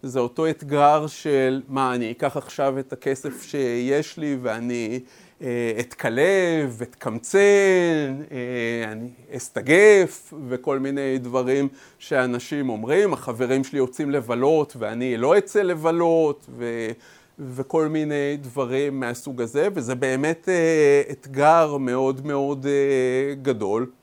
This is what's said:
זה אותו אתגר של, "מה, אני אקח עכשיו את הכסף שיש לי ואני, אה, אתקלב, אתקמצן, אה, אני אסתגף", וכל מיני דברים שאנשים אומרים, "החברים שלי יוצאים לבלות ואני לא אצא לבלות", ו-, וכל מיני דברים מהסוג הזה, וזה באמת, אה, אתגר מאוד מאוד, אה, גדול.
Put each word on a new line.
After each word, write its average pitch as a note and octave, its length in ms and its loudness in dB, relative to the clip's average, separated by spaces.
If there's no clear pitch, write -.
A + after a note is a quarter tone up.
זה B2+ 180 -4
אותו C#3 300 -2
אתגר D3+ 560 2
של, C3+ 640 0
"מה, C3+ 260 -2
אני A#2+ 180 -6
אקח C3+ 240 -4
עכשיו C#3 420 -4
את C3+ 140 -10
הכסף C3 500 -6
שיש C3+ 760 -2
לי D3 240 -4
ואני, A#2+ 580 -4
אה, A#2+ 380 -4
אתקלב, D3 1000 0
אתקמצן, A#2 560 -4
אה, A#2 600 -4
אני A2+ 160 -10
אסתגף", F3+ 960 4
וכל B2+ 300 -2
מיני C3+ 400 -2
דברים B2+ 500 0
שאנשים B2+ 680 -2
אומרים, C#3 440 2
"החברים B2+ 520 -2
שלי C#3+ 140 -6
יוצאים C3+ 320 -2
לבלות C#3 680 0
ואני A#2 380 -4
לא C#3+ 220 4
אצא G3+ 240 0
לבלות", E3 840 0
ו-, A#2 320 -6
וכל C3+ 500 -2
מיני D3 520 -2
דברים C3+ 600 -4
מהסוג A#2+ 420 -6
הזה, C#3+ 320 0
וזה C3 200 -4
באמת, C#3 540 -2
אה, D#3+ 640 4
אתגר D3 640 4
מאוד C3 500 -2
מאוד, C#3 400 -2
אה, C#3 760 2
גדול. A#2 480 -2